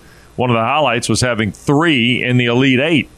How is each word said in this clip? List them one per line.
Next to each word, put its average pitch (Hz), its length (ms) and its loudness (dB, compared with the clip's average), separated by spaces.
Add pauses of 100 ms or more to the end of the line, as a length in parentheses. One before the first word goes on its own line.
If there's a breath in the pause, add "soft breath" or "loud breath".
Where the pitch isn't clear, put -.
(360 loud breath)
one 123 140 -2
of 120 40 0
the 113 80 0
highlights 123 460 -2
was 110 120 0
having 110 320 -2
three 139 680 0
in 123 140 0
the 123 100 2
Elite 127 340 2
Eight. 151 380 0